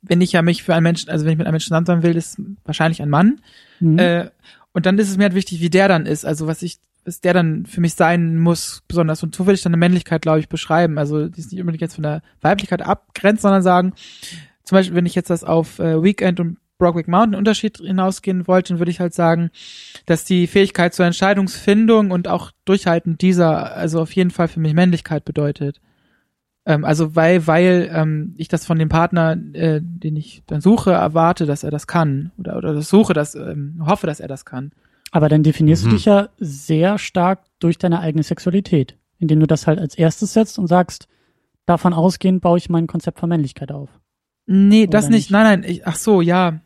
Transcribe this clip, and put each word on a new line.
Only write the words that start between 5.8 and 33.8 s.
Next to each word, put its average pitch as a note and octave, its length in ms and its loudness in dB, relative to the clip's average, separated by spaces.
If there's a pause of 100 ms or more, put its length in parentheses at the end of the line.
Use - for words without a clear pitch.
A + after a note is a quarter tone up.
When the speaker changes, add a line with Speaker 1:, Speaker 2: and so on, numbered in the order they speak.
Speaker 1:
dann E3+ 180 2
ist, D3+ 200 -4
also D#3 200 -4
was D#3+ 160 -6
ich, F3 160 -12 (280)
was - 160 -12
der F3+ 120 2
dann E3 320 0
für - 160 -6
mich E3+ 140 0
sein E3 420 2
muss, E3+ 500 -2
besonders. E3 360 -2
Und D#3+ 100 -8
so F#3 140 -4
würde G3 80 4
ich - 80 -6
dann F3 100 0
eine E3+ 60 0
Männlichkeit, E3+ 420 0
glaub D#3+ 160 2
ich, D#3 120 -2
beschreiben. D#3+ 500 0
Also D3+ 280 -2
die E3+ 120 -14
ist E3 120 -14
nicht F#3 100 -12
unbedingt E3+ 200 -6
jetzt E3 140 -8
von D#3+ 80 -10
der D3+ 180 -6 (200)
Weiblichkeit F3+ 420 -2
abgrenzt, - 580 -2
sondern G3 220 4
sagen, F3+ 300 2 (680)
zum - 120 -2
Beispiel, F#3 200 2
wenn F3 120 2
ich F3 80 -4
jetzt F3+ 160 -4
das E3+ 120 -4
auf, E3 360 -2
äh, D#3+ 240 0
Weekend F#3 360 0
und E3+ 180 -4 (200)
Brokeback E3+ 300 0
Mountain G3+ 280 2
Unterschied G#3 420 -2
hinausgehen F#3 680 -4
wollte, F#3 260 0
dann E3 60 -2
würde F3 120 -2
ich E3 80 -8
halt F3 160 -4
sagen, E3+ 340 0 (560)
dass E3 200 0
die F3+ 200 2
Fähigkeit F3+ 480 2
zur F3+ 140 0
Entscheidungsfindung G3+ 1040 2
und F3+ 160 -2
auch E3+ 240 -4 (140)
Durchhalten E3+ 520 0
dieser, E3+ 580 2
also E3+ 260 -2
auf D#3+ 100 -6
jeden F#3 200 0
Fall E3+ 180 -2
für - 100 -10
mich D#3 140 0
Männlichkeit E3+ 520 0
bedeutet. D3 540 -4 (840)
Ähm, D3+ 180 0
also D#3 320 -2
weil, E3 300 4
weil, F3 480 2
ähm, D#3 440 -2
ich D#3+ 100 -10
das - 180 -4
von E3 140 -2
dem D#3+ 100 0
Partner, E3 480 0 (160)
äh, D#3 300 -2
den E3+ 340 -8
ich - 300 -12
dann D3+ 140 -6
suche, G3+ 300 2
erwarte, E3+ 540 0
dass C#3+ 180 -4
er D3 60 -6
das D3+ 160 -8
kann D#3 540 -2
oder, - 180 -10
oder D#3+ 160 -6
das D3 160 -6
suche, G3 240 4
dass, D3+ 220 -4
ähm, D3+ 500 -10